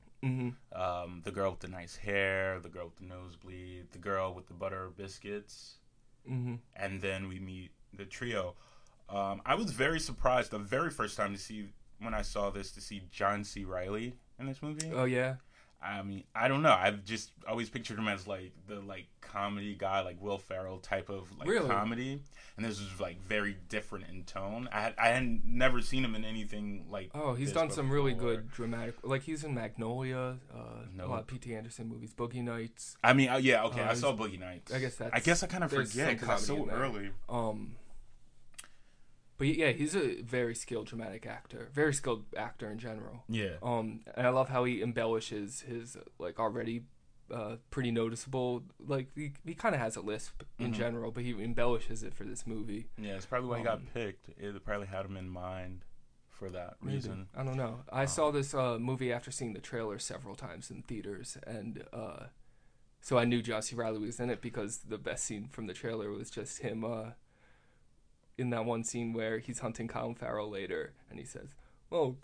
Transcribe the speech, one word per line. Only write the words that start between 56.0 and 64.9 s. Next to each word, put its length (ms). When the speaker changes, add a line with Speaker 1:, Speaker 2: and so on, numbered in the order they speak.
Speaker 2:
for 200
that 320
Speaker 1:
Maybe. 140
Speaker 2:
reason. 400
Speaker 1:
I 80
don't 140
know. 340
I 100
Speaker 2:
Um, 60
Speaker 1:
saw 240
this, 240
uh, 240
movie 340
after 160
seeing 240
the 80
trailer 380
several 360
times 360
in 100
theaters, 640
and, 380
uh, 340
so 180
I 60
knew 180
John 180
C. 140
Reilly 240
was 200
in 120
it 100
because 380
the 180